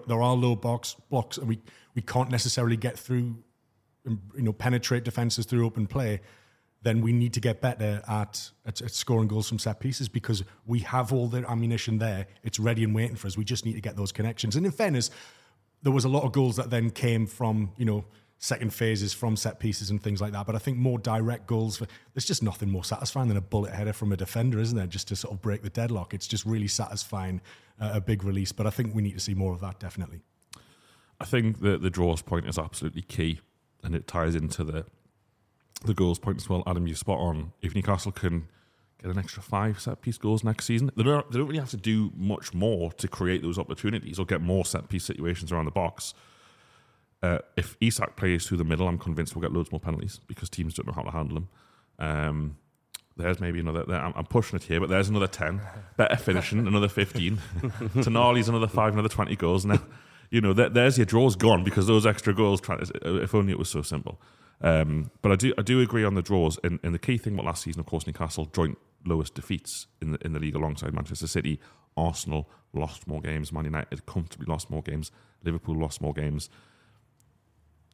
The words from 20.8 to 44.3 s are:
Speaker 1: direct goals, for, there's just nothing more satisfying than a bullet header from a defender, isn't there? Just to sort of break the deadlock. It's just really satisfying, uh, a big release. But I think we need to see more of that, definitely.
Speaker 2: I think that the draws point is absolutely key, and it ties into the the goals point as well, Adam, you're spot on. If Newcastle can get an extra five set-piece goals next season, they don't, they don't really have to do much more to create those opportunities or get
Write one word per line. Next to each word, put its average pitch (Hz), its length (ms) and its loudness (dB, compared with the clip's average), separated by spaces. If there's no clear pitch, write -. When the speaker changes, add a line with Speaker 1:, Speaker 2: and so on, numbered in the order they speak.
Speaker 1:
direct 113 480 -2
goals, 110 300 -2
for, 110 100 -8
there's 135 120 -4
just 147 180 -2
nothing 101 260 -2
more 92 140 -2
satisfying - 460 -2
than 101 80 2
a 95 40 -2
bullet 101 320 -2
header 104 200 -2
from 104 180 -2
a 95 60 0
defender, 117 420 0
isn't 113 180 0
there? 92 80 0
Just 87 220 -6
to 101 80 -4
sort - 180 -6
of 95 80 -8
break 104 220 -2
the 95 80 -6
deadlock. 117 420 -4
It's 95 140 -8
just 104 180 -4
really 107 220 0
satisfying, 92 720 -4
uh, 107 140 -2
a 104 60 0
big 98 220 0
release. 98 280 0
But 107 160 0
I - 20 2
think 110 240 -2
we 107 80 0
need 101 120 0
to 95 60 -8
see 101 140 -4
more 95 200 0
of 87 80 -8
that, 95 180 -10
definitely. 90 420 -10
Speaker 2:
I - 60 -10
think 110 360 2
that 98 200 2
the 92 80 0
draws 85 320 2
point 85 260 -4
is 78 120 -4
absolutely 80 420 -6
key, 80 380 -4
and 85 120 -4
it - 100 -4
ties 85 300 0
into 80 280 -2
the 78 220 -6
the 107 100 2
goals 87 260 2
point - 180 -2
as - 120 -6
well, 90 160 0
Adam, 87 220 0
you're 80 80 -4
spot - 240 -2
on. 80 320 -2
If 87 140 -2
Newcastle 98 360 0
can 85 360 -2
get 92 100 -6
an 95 80 -2
extra 98 240 -8
five 104 360 -2
set-piece - 380 -6
goals 110 260 2
next 107 220 0
season, 117 300 2
they 113 80 4
don't, 143 280 4
they 120 60 0
don't 143 100 2
really 151 120 -2
have 131 120 -6
to 120 60 -6
do 107 380 2
much 95 380 -2
more 87 400 2
to - 140 -4
create 90 340 0
those 85 180 -2
opportunities - 580 -4
or 92 80 -2
get 87 160 0